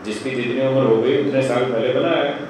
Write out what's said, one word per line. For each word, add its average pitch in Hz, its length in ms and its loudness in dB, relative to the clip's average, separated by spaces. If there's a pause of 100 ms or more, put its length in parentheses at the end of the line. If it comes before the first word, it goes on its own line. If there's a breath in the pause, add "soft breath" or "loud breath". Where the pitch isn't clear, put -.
जिसकी 107 260 -6
जितनी 123 360 -2
उम्र 131 180 2
हो 113 120 4
गई, 131 240 2
उतने 131 220 0
साल 123 220 0
पहले 123 280 0
बनाया 156 300 0
है। 143 100 -2 (180)